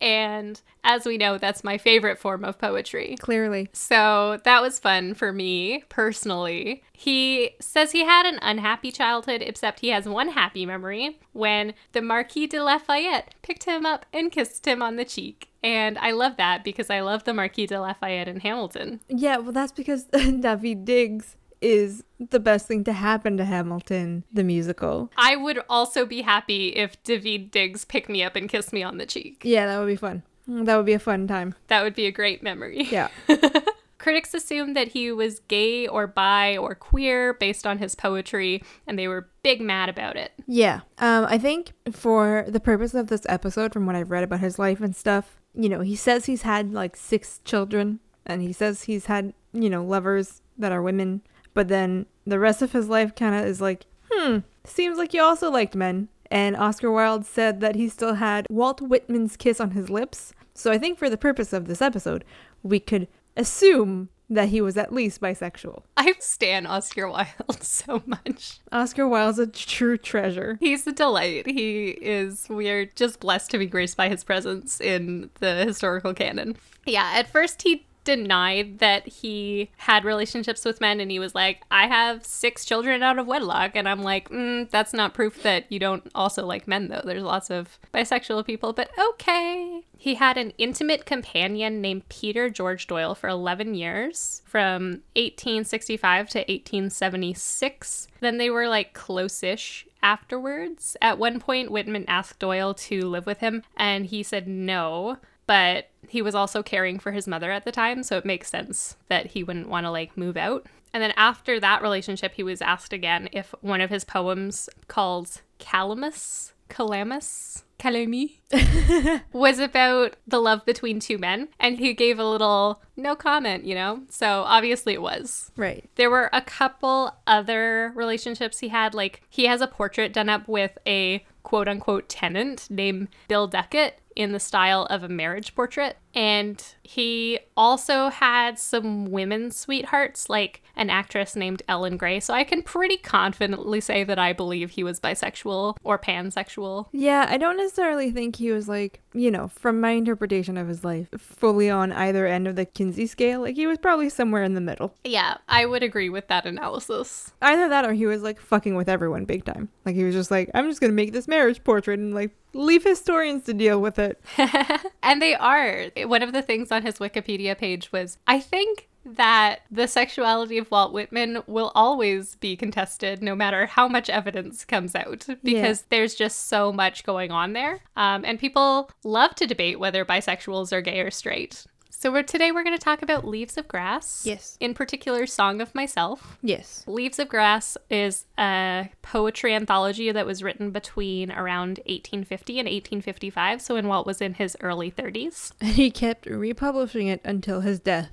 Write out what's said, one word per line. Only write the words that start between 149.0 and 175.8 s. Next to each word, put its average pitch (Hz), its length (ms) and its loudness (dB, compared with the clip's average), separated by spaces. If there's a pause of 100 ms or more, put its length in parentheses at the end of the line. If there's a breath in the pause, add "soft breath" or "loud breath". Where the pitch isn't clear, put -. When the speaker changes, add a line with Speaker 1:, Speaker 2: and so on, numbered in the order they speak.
Speaker 2:
you 240 160 4
know, 190 160 0
from 226 340 0
my 226 100 4
interpretation 208 640 0
of 175 100 -4
his 170 160 -6
life, 170 340 -4
fully 208 540 2
on 190 220 0
either 190 340 2
end 180 220 0
of 185 80 -4
the 185 80 0
Kinsey 190 420 -2
scale. 247 360 0
Like, 247 120 -4
he 311 140 0
was 320 100 0
probably 320 300 2
somewhere 220 340 2
in 190 120 2
the 185 60 -2
middle. - 440 -6
Speaker 1:
Yeah, 214 320 2 (120)
I 240 160 6
would 247 200 2
agree 202 260 -2
with 196 160 -6
that 180 200 2
analysis. - 920 -6
Speaker 2:
Either 320 280 6
that 277 160 4
or 220 80 2
he 220 140 2
was, 214 160 0
like, 214 180 -6
fucking 208 340 2
with 180 140 0
everyone 180 380 0
big 190 180 -2
time. - 240 -8 (180)
Like, 185 80 0
he 185 80 2
was 180 120 2
just 185 180 0
like, 185 220 2
"I'm 277 140 2
just 302 120 -4
gonna 226 120 4
make 214 200 2
this 240 160 -6
marriage 285 340 4
portrait 208 380 2
and, 208 140 -4
like, 208 200 -4 (180)
leave 311 300 6
historians 320 640 2
to 233 100 -4
deal 208 260 4
with 202 180 0
it." 202 220 -2 (160)
Speaker 1:
<laughs> 285 540 2 (120)
And 285 200 4
they 320 120 6
are. 247 520 4 (180)
One 233 180 4
of 247 100 -2
the 269 100 2
things 240 280 -2
on 220 120 2
his 220 160 -4
Wikipedia 196 580 -4
page 185 340 -4
was, 180 360 -6
"I 262 120 6
think 403 500 -2 (160)
that 220 560 4 (100)
the 233 180 0
sexuality 233 680 2
of 220 120 -4
Walt 202 220 4
Whitman 233 540 -4
will 220 280 -2
always 220 600 4
be 190 180 -4
contested 196 680 -4
no 196 120 -2
matter 196 320 2
how 247 220 4
much 247 220 -2
evidence 196 540 -4
comes 180 300 -2
out, - 320 -8 (160)
because 220 380 2